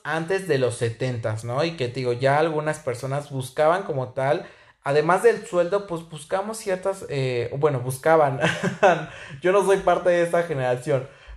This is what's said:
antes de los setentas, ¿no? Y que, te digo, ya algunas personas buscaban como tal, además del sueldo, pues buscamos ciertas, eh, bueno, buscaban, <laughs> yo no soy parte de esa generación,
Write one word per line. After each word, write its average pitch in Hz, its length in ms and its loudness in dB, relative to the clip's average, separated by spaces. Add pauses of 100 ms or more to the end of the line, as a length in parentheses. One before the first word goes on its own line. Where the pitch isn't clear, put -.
antes 165 420 -2
de 147 100 4
los 120 180 0
setentas, 117 680 -4
¿no? 120 220 -2
Y 170 60 -2
que, 131 180 -4
te - 60 -12
digo, 123 180 -2
ya 131 260 2
algunas 156 400 0
personas 135 500 -6
buscaban 151 540 0
como 131 300 -6
tal, 147 320 -2 (380)
además 156 380 2
del 214 240 4
sueldo, 175 420 0
pues 170 220 -8
buscamos 196 480 -6
ciertas, 190 520 -4
eh, 127 480 -2
bueno, 139 240 2
buscaban, 139 580 2 (520)
<laughs> 156 500 -6
yo 180 100 2
no 196 140 4
soy 190 120 4
parte 180 340 2
de 175 120 4
esa 170 200 2
generación, 131 680 -2 (280)